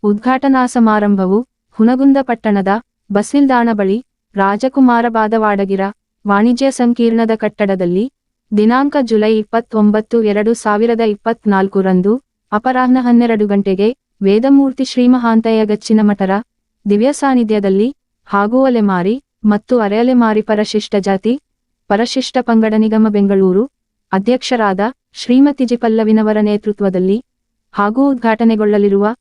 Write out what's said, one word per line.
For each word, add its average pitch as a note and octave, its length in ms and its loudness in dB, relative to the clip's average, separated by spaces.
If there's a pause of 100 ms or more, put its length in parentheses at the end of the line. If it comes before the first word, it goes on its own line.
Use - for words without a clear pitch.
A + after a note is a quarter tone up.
ಉದ್ಘಾಟನಾ B3+ 600 0
ಸಮಾರಂಭವು G#3 800 0 (240)
ಹುನಗುಂದ C4 500 2
ಪಟ್ಟಣದ G#3+ 460 -2 (440)
ಬಸ್ G3+ 240 -2
ನಿಲ್ದಾಣ B3+ 380 2
ಬಳಿ G#3 320 -2 (300)
ರಾಜಕುಮಾರ A#3 760 0
ಬಾದವಾಡಗಿರ G#3+ 720 0 (460)
ವಾಣಿಜ್ಯ A#3+ 440 2
ಸಂಕೀರ್ಣದ A#3 640 0
ಕಟ್ಟಡದಲ್ಲಿ G3 760 -4 (460)
ದಿನಾಂಕ B3+ 440 2
ಜುಲೈ A3 380 0
ಇಪ್ಪತ್ತೊಂಬತ್ತು A3 840 0
ಎರಡು G#3 300 0
ಸಾವಿರದ A3+ 480 -2
ಇಪ್ಪತ್ನಾಲ್ಕರಂದು G3+ 1200 0 (300)
ಅಪರಾಹ್ನ B3+ 500 0
ಹನ್ನೆರಡು A#3 460 2
ಗಂಟೆಗೆ G3+ 480 0 (260)
ವೇದಮೂರ್ತಿ C4 640 2
ಶ್ರೀ B3 220 0
ಮಹಾಂತಯ್ಯ A3+ 580 2
ಗಚ್ಚಿನ G#3+ 380 0
ಮಠರ G3+ 280 0 (580)
ದಿವ್ಯ A3 240 2
ಸಾನ್ನಿಧ್ಯದಲ್ಲಿ A3 840 0 (300)
ಹಾಗೂ G#3+ 400 0
ಅಲೆಮಾರಿ G#3 580 0 (220)
ಮತ್ತು G#3 340 0
ಅರೆಅಲೆಮಾರಿ A3 640 0
ಪರಿಶಿಷ್ಟ G#3 580 -4
ಜಾತಿ G#3 420 -2 (480)
ಪರಿಶಿಷ್ಟ A#3 520 -2
ಪಂಗಡ A3 360 0
ನಿಗಮ A3 320 2
ಬೆಂಗಳೂರು G3 600 0 (420)
ಅಧ್ಯಕ್ಷರಾದ G#3 680 -2 (340)
ಶ್ರೀಮತಿ C#4 520 0
ಜಿ A#3 100 -2
ಪಲ್ಲವಿನವರ A3 680 0
ನೇತೃತ್ವದಲ್ಲಿ G3+ 840 -2 (480)
ಹಾಗೂ A3+ 380 0
ಉದ್ಘಾಟನೆಗೊಳ್ಳಲಿರುವ G#3+ 1000 0 (140)